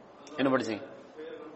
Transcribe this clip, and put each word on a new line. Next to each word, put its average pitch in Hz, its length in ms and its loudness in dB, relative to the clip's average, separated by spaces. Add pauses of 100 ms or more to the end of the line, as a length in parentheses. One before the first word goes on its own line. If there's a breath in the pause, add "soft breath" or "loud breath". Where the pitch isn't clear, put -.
(380)
என்ன 131 200 6
படிச்சீங்க? 107 320 0 (680)